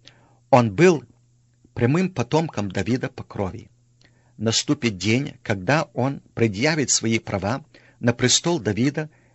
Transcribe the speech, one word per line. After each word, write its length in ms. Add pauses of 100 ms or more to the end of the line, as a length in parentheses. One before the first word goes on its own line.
(500)
Он 240
был 300 (680)
прямым 360
потомком 580
Давида 400
по 140
крови. 480 (680)
Наступит 600
день, 480
когда 400 (100)
он 280 (120)
предъявит 560
свои 300
права 440 (360)
на 120
престол 460
Давида 520 (240)